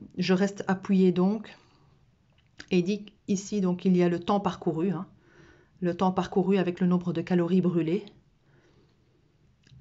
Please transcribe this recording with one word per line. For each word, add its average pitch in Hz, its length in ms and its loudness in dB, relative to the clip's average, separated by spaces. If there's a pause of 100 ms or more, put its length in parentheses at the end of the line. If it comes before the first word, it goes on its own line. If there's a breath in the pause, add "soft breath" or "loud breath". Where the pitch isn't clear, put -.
(160)
je 185 160 0
reste 196 340 0
appuyée 190 460 2
donc 196 420 -2 (1160 soft breath)
et 180 120 2
dit 202 220 -4 (240)
ici, 202 320 -4
donc, 180 240 -2
il 185 120 4
y 180 60 4
a 175 60 4
le 170 100 0
temps 202 220 0
parcouru, 180 500 -2
hein, 175 160 -6 (720 soft breath)
le 175 140 -2
temps 185 160 2
parcouru 185 460 0
avec 175 240 -2
le 185 60 2
nombre 180 260 0
de 165 80 -4
calories 175 400 2
brûlées. 170 460 0 (1700 soft breath)